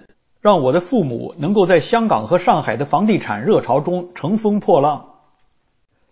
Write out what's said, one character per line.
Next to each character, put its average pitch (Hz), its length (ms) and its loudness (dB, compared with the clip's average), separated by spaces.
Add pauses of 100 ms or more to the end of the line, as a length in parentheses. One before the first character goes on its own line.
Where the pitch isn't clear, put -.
(420)
让 196 200 4
我 127 120 2
的 175 80 2
父 208 240 0
母 120 320 -8
能 165 160 -2
够 208 120 4
在 175 120 4
香 226 320 0
港 110 180 -2
和 175 120 2
上 175 220 0
海 110 140 -4
的 127 80 -4
房 156 240 0
地 196 120 2
产 104 240 -8
热 175 180 2
潮 127 180 0
中 175 360 -4
乘 208 220 -2
风 208 220 -2
破 170 220 2
浪。 143 240 -2 (1040)